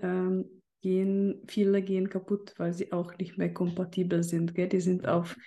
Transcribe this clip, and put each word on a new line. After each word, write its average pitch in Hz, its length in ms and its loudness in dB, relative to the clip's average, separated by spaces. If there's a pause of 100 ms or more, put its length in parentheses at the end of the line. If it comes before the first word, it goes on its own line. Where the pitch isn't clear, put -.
ähm, 185 440 0 (340)
gehen, 190 680 2
viele 196 360 4
gehen 190 260 0
kaputt, 202 480 -4
weil 170 160 0
sie 175 180 -4
auch 175 280 -4
nicht - 180 -6
mehr 175 160 0
kompatibel 175 680 0
sind, 170 320 0
gell? 180 140 0
Die 185 120 2
sind 180 260 0
auf 170 300 0 (100)